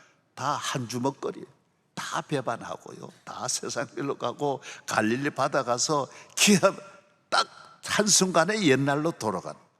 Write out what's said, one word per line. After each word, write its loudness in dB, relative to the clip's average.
다 -2
한 -4
주먹거리, -4
다 -6
배반하고요. -8
다 -8
세상 -4
길로 -6
가고 -2
갈릴리 0
바다 0
가서 0
기한 6
딱 2
한순간에 2
옛날로 4
돌아간. -4